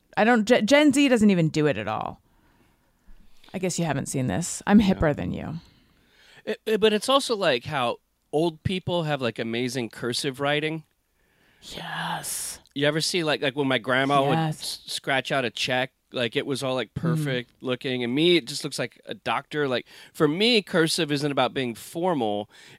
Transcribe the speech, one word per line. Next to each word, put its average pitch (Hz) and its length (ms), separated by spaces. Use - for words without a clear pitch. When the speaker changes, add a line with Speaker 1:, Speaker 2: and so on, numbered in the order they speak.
Speaker 1:
I 202 80
don't, 226 200
Ge-, 214 220
Gen 285 260
Z 285 160
doesn't 220 220
even 170 200
do 151 160
it 107 120
at 104 100
all. - 320
I 190 40
guess 180 200
you 170 60
haven't 139 220
seen 131 200
this. - 400
I'm 208 140
hipper 190 280
Speaker 2:
No. 147 60
Speaker 1:
than 90 180
you. - 220
Speaker 2:
It, 214 220
it, 220 140
but 214 120
it's 214 160
also 262 280
like 151 300
how 131 320
old 156 320
people 175 400
have, 147 180
like, 117 160
amazing 117 520
cursive 123 500
writing. 151 420
Speaker 1:
Yes. 165 960
Speaker 2:
You 143 120
ever 151 140
see, 175 240
like, 143 180
like 135 140
when 139 120
my 131 100
grandma 135 480
would 143 80
Speaker 1:
Yes. 160 260
Speaker 2:
s-, - 320
scratch - 400
out 135 120
a 113 60
check, 127 400
like, 120 240
it 139 100
was 135 160
all, 131 120
like, 120 200
Speaker 1:
Mm-hmm. - 140
Speaker 2:
perfect 143 420
looking. 127 420
And 120 120
me, 170 220
it 131 100
just 143 180
looks 143 140
like 127 260
a - 100
doctor. 135 540
Like, 123 180
for 156 160
me, 208 340
cursive 165 500
isn't 143 200
about 127 220
being 127 200
formal. 120 760